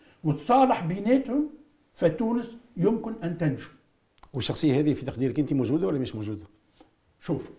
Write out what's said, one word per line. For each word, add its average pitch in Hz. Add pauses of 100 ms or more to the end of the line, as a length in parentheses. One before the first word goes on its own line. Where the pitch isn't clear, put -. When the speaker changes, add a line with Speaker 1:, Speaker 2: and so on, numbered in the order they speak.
(240)
Speaker 1:
وتصالح 240
بيناتهم، 240 (440)
فتونس 220 (180)
يمكن 220
أن 170
تنجو. 139 (640)
Speaker 2:
والشخصية 135
هذه 151
في 117
تقديرك 127
أنت 151
موجودة 139
ولا 160
مش 127
موجودة؟ 104 (760)
Speaker 1:
شوف، -